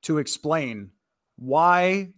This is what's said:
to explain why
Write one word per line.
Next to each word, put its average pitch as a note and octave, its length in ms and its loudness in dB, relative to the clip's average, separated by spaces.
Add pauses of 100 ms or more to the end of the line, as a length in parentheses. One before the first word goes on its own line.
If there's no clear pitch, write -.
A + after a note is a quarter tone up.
to D#3 160 -2
explain C3+ 720 -4 (460)
why F3 800 2